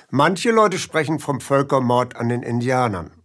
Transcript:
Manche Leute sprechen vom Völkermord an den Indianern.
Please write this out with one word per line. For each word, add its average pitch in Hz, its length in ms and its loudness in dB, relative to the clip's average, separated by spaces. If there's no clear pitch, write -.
Manche 247 400 2
Leute 214 300 4
sprechen 156 400 -4
vom 127 220 -4
Völkermord 127 760 0
an 117 120 -2
den 120 140 -2
Indianern. 120 680 -2